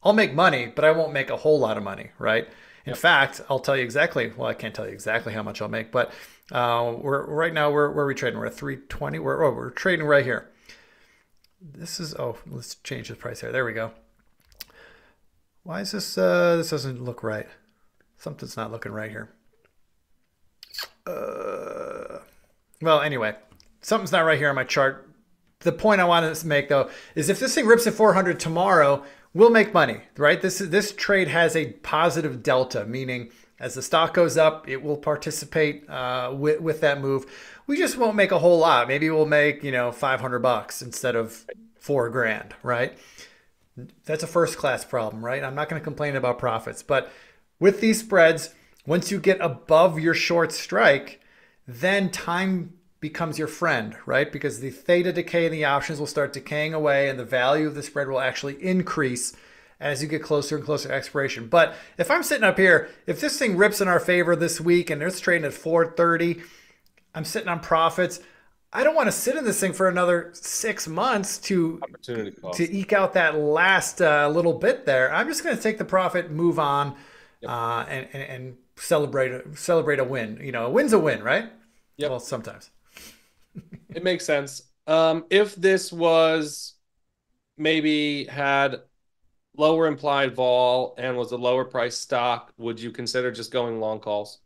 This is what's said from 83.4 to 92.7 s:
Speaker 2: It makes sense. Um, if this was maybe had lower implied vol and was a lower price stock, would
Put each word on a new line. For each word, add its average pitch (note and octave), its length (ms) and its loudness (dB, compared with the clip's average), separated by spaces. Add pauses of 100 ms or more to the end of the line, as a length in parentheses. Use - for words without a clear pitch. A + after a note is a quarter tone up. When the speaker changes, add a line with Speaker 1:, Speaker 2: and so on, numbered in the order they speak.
Speaker 2:
It E3+ 100 -10
makes F3+ 220 -2
sense. C#3+ 380 -4 (240)
Um, D#3+ 420 2
if G3+ 260 4
this F#3 380 2
was D#3+ 800 2 (840)
maybe D3+ 680 0
had C#3 560 0 (720)
lower D#3+ 320 4
implied C#3 480 -2
vol B2 640 2
and B2+ 180 -4
was A#2+ 160 -4
a B2 60 -6
lower B2 260 0
price A#2+ 320 -4
stock, A#2+ 600 -2
would A2+ 240 -8